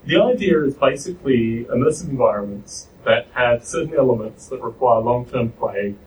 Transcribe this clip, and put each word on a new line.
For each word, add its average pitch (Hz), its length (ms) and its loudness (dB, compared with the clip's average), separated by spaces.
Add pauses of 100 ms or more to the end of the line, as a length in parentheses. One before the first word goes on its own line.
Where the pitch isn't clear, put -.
The 175 160 2
idea 190 420 2
is 135 120 -2
basically 120 880 0
immersive 156 460 0
environments 104 760 -2 (160)
that 113 280 0
have 120 320 0
certain 120 320 -6
elements 120 520 0
that 131 120 -10
require 117 400 0
long-term 120 520 -2
play 101 420 -6 (120)